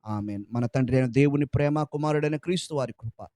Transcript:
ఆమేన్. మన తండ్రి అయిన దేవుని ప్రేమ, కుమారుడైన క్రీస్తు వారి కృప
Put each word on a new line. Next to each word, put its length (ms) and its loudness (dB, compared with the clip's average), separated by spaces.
ఆమేన్. 460 -6
మన 140 -2
తండ్రి 320 2
అయిన 140 2
దేవుని 340 4
ప్రేమ, 380 0
కుమారుడైన 520 -2
క్రీస్తు 400 -4
వారి 240 -2
కృప 360 -12